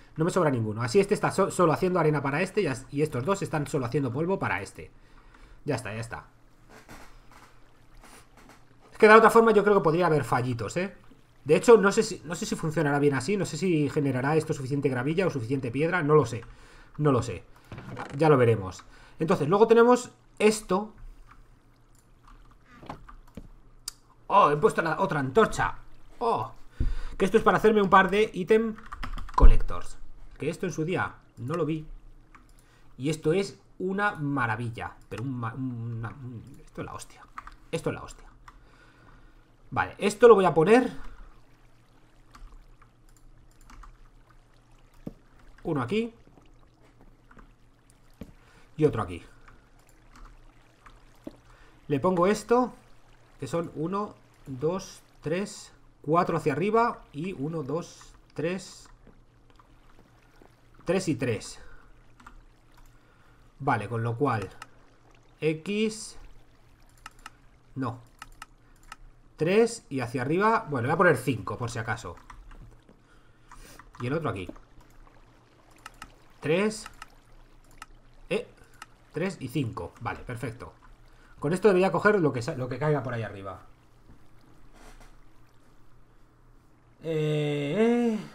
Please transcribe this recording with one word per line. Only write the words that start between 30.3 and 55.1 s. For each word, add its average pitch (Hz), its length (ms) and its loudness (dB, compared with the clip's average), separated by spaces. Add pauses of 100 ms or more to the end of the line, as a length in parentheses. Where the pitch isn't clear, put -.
Que 143 120 -6
esto 170 160 -6
en 170 60 -4
su 156 120 -4
día 147 320 -4 (220)
no 123 180 -8
lo 165 100 -2
vi. 156 200 -6 (1120)
Y 131 120 -6
esto 156 240 -2
es 196 260 -4 (200)
una 190 360 -2
maravilla. 117 800 -4 (140)
Pero 104 140 -10
un 127 160 -6
ma-, 117 140 -6
una, 117 560 -8
un, 117 540 -16
esto - 180 -16
es - 40 -12
la - 80 -14
hostia. - 280 -18 (500)
Esto 160 180 -6
es 101 60 -6
la - 80 -14
hostia. - 240 -20 (1400)
Vale, 92 280 -4
esto 208 280 4
lo 226 80 12
voy 190 100 4
a 160 80 2
poner. 220 380 4 (4000)
Uno 151 180 -2
aquí. 220 320 -4 (2500)
Y 151 100 2
otro 113 180 0
aquí. 87 200 -12 (2750)
Le 143 120 -2
pongo 180 280 2
esto. 233 460 0 (680)
Que 127 80 -10
son 170 280 -6
uno, 185 400 -6 (300)
dos, 151 560 -6 (200)